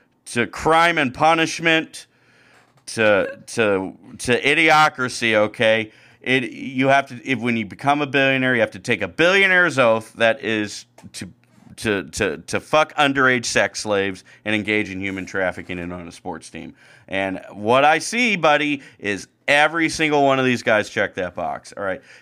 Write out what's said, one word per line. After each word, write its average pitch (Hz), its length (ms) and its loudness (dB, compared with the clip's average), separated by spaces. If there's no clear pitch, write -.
to 117 200 -2
Crime 165 520 2
and 139 160 0
Punishment 160 920 0
to, 107 600 2
to, 98 500 0
to 123 220 0
Idiocracy, 147 920 2
okay? 110 580 2
It, 123 300 -2
you 131 360 -4
have 139 200 2
to, 123 200 -16
if, 131 100 -2
when 117 180 -2
you 110 100 -4
become 143 360 -2
a 147 40 -4
billionaire, 131 480 0
you 117 60 2
have 107 120 0
to 104 60 -16
take 101 240 -4
a 95 60 -2
billionaire's 180 720 2
oath 113 360 2
that 113 280 2
is 107 440 -4
to, 92 160 -14
to, 101 280 -2
to, 78 340 -4
to 95 220 -6
fuck - 340 0
underage 135 500 2
sex - 360 -2
slaves 98 440 -2
and 107 100 -2
engage 107 360 -2
in 92 100 -10
human 95 260 -8
trafficking 90 520 -6
and 87 140 -10
on 87 160 -14
a 85 40 -18
sports 85 380 -14
team. 78 240 -16
And 95 320 -4
what 113 320 2
I 156 140 4
see, 226 360 -2
buddy, 147 480 0
is 98 300 -6
every 156 420 2
single 147 360 0
one 135 160 2
of 131 40 2
these 123 200 0
guys 107 260 2
check 101 240 -4
that 90 220 -6
box. 76 400 -8
All 101 80 -8
right, 95 180 -6